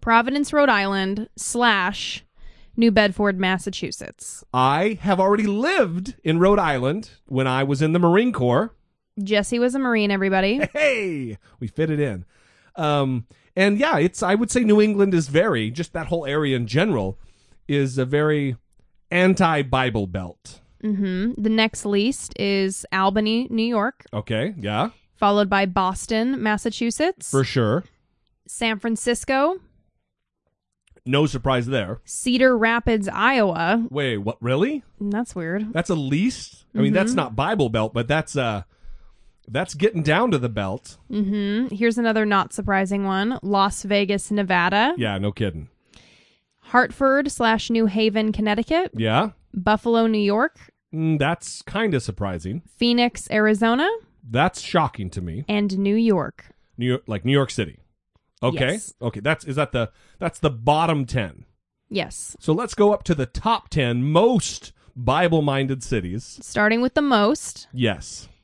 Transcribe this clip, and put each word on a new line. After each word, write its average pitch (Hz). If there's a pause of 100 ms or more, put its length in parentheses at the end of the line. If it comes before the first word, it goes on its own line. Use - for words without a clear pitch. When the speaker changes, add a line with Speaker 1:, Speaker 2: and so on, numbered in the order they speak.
Speaker 1:
Providence, 240
Rhode 285
Island 196
slash 208 (540)
New 233
Bedford, 202
Massachusetts. - (100)
Speaker 2:
I 151
have 208
already 208
lived 208
in 160
Rhode 202
Island 151 (160)
when 131
I 131
was 139
in 156
the 175
Marine 185
Corps. 131 (460)
Speaker 1:
Jesse 202
was 247
a 269
Marine, 226
everybody. 190 (140)
Speaker 2:
Hey, 190 (220)
we 117
fit 160
it 151
in. 107 (520)
Um, 139 (300)
and 202
yeah, 285
it's, 165
I 190
would 220
say 247
New 214
England 202
is 160
very, 135
just 160
that 165
whole 165
area 143
in 120
general 120 (480)
is 139
a 131
very 147 (560)
anti-Bible 139
belt. 90 (200)
Speaker 1:
Mm-hmm. 202
The 214
next 220
least 208
is 196
Albany, 214
New 226
York. 233
Speaker 2:
Okay, 113
yeah. 104 (240)
Speaker 1:
Followed 202
by 196
Boston, 202
Massachusetts. 233
Speaker 2:
For 135
sure. 123 (640)
Speaker 1:
San 220
Francisco. 262 (1500)
Speaker 2:
No 139
surprise 131
there. 113
Speaker 1:
Cedar 254
Rapids, 226
Iowa. 208
Speaker 2:
Wait, 131
what? 101
Really? 175 (180)
Speaker 1:
Mm, 202
that's 226
weird. 190
Speaker 2:
That's -
a 180
least? 156 (100)
I 214
mean, -
that's 202
Speaker 1:
Mm-hmm. 254
Speaker 2:
not 127
Bible 151
Belt, 110
but 117
that's, 151
uh, 113 (840)
that's 147
getting 175
down 170
to 160
the 123
belt. 104 (140)
Speaker 1:
Mm-hmm. 208
Here's 233
another 220
not 202
surprising 196
one. 196
Las 196
Vegas, 202
Nevada. 202
Speaker 2:
Yeah, 107
no 101
kidding. 85 (880)
Speaker 1:
Hartford 269
slash 226
New 226
Haven, 214
Connecticut. 220
Speaker 2:
Yeah. 170 (220)
Speaker 1:
Buffalo, 214
New 220
York. 208 (340)
Speaker 2:
Mm, 160
that's -
kinda 202
surprising. 95 (160)
Speaker 1:
Phoenix, 240
Arizona. 220 (420)
Speaker 2:
That's 135
shocking 135
to 95
me. 87
Speaker 1:
And 202
New 202
York. 214 (320)
Speaker 2:
New 120
York, 127
like 104
New 123
York 139
City. 92 (600)
Okay. 139
Speaker 1:
Yes. 214
Speaker 2:
Okay. 117
That's, 147
is 139
that 147
the, 117 (280)
that's 175
the 165
bottom 147
ten. 110 (440)
Speaker 1:
Yes. -
Speaker 2:
So -
let's 220
go 208
up -
to 175
the 147
top -
ten 123
most 175 (240)
Bible-minded 135
cities. 95
Speaker 1:
Starting 214
with 254
the 302
most. 254
Speaker 2:
Yes. 110 (160)